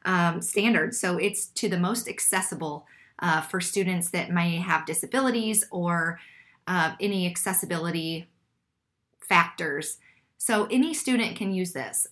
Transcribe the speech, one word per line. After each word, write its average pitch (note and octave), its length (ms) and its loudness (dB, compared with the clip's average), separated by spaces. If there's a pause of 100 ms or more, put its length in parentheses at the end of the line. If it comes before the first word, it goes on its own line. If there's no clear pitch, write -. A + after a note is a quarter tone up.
um, E3+ 380 2
standard, G3 500 2
so F3+ 260 0
it's G3+ 320 -2
to - 180 -2
the F3+ 100 0
most G#3 300 0
accessible, D3+ 760 0 (360)
uh, D#3+ 220 2
for F3+ 180 -4
students F3+ 500 0
that F3 220 -2
may E3+ 240 2
have E3+ 300 0
disabilities A3+ 840 0
or, E3+ 480 0 (480)
uh, E3 340 0
any F#3+ 300 0
accessibility E3+ 960 -2 (920)
factors. E3 800 0 (380)
So G#3+ 320 2
any C#4+ 240 4
student B3 440 0
can G3 180 -2
use F#3 180 -2
this, - 400 -4